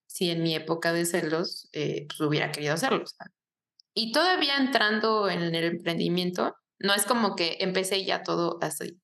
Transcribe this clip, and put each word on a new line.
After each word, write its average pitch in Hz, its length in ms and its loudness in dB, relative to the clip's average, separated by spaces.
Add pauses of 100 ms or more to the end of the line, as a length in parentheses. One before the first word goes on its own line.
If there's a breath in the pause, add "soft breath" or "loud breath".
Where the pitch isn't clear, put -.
si 175 240 -2
en 165 120 0
mi 165 120 2
época 165 380 0
de 170 120 2
celos, 165 680 -2
eh, 147 360 -4
pues, - 120 -12
hubiera 147 320 0
querido 147 220 -2
hacerlo, 208 300 0
o - 20 -12
sea. - 200 -16 (680)
Y 226 180 -4
todavía 311 460 4
entrando 220 720 2
en 175 120 -2 (120)
el 165 100 0
emprendimiento, 175 920 0 (240)
no 202 140 2
es 202 120 2
como 226 300 2
que 170 240 0
empecé 190 380 0
y 190 80 -4
ya - 180 0
todo 170 380 0
así, 160 420 -6